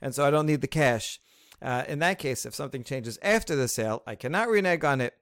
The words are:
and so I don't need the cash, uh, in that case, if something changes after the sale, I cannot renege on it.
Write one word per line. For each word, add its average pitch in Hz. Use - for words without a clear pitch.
and 131
so 143
I 143
don't 151
need 151
the 139
cash, 127
uh, 127
in 147
that 180
case, 131
if 117
something 135
changes 117
after 208
the 135
sale, 110
I 113
cannot 180
renege 190
on 139
it. 120